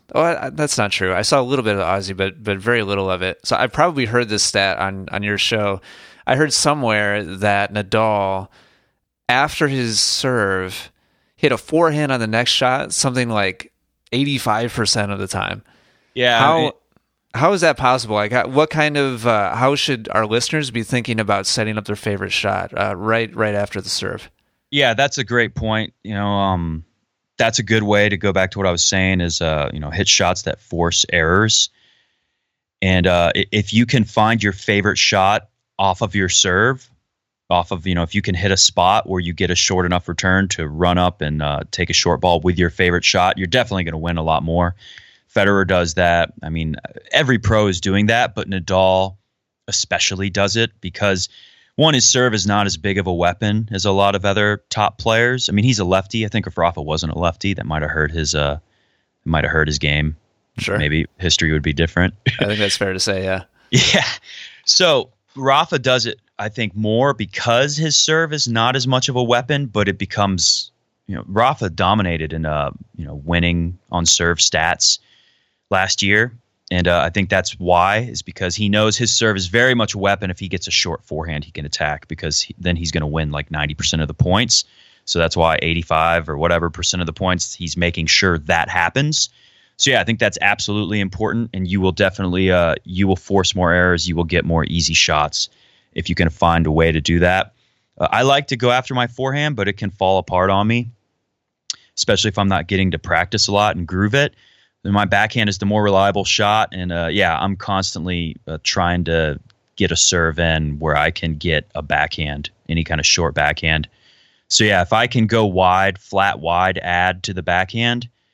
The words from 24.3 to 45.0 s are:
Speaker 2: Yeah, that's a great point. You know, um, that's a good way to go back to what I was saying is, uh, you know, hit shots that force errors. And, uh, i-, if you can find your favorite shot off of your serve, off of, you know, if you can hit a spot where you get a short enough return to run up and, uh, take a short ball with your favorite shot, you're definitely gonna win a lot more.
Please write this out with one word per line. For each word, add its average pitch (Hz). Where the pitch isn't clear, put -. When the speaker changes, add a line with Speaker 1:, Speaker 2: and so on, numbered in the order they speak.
Speaker 2:
Yeah, 139
that's 139
a 135
great 117
point. 110
You 104
know, 101
um, 90
that's 117
a 117
good 107
way 104
to 98
go 98
back 95
to -
what 98
I 90
was 87
saying 95
is, 85
uh, 78
you 76
know, 76
hit 87
shots 92
that -
force 85
errors. 90
And, 92
uh, 87
i-, 98
if 104
you 117
can 120
find 110
your 104
favorite 101
shot 98
off 98
of 101
your 95
serve, 107
off 87
of, 87
you 95
know, 87
if 82
you 101
can 98
hit 92
a 92
spot 95
where 92
you 87
get 85
a 90
short 90
enough 87
return 92
to 80
run 87
up 90
and, 76
uh, 73
take 90
a 82
short -
ball 87
with 87
your 87
favorite 87
shot, 90
you're 92
definitely 90
gonna 80
win 82
a 80
lot 78
more. 87